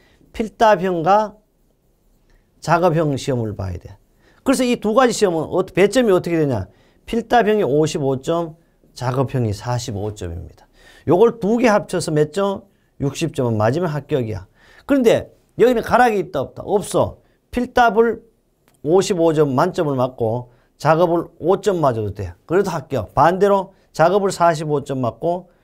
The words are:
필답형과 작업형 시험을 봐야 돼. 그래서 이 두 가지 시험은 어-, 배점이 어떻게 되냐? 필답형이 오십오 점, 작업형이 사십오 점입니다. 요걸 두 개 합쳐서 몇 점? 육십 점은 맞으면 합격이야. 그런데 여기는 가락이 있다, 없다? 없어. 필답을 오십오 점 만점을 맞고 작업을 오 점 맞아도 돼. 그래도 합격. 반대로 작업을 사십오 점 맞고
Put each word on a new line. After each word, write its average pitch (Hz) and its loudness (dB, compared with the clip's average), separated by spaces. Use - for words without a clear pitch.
필답형과 196 0
작업형 160 2
시험을 117 -4
봐야 95 -8
돼. - -14
그래서 254 0
이 240 0
두 208 -2
가지 247 4
시험은 170 0
어-, 175 -2
배점이 202 2
어떻게 170 0
되냐? 127 -2
필답형이 214 0
오십오 147 0
점, 165 -4
작업형이 123 -2
사십오 107 -6
점입니다. 85 -12
요걸 185 4
두 214 0
개 233 2
합쳐서 170 -2
몇 151 0
점? 196 -4
육십 147 -6
점은 120 -2
맞으면 131 0
합격이야. 127 -6
그런데 226 2
여기는 226 2
가락이 226 2
있다, 156 -6
없다? - -10
없어. 170 -2
필답을 233 2
오십오 170 2
점 143 2
만점을 156 0
맞고 123 -4
작업을 165 2
오 185 0
점 190 -2
맞아도 113 0
돼. 87 -10
그래도 190 0
합격. 131 -8
반대로 190 2
작업을 190 2
사십오 156 0
점 131 -6
맞고 170 -6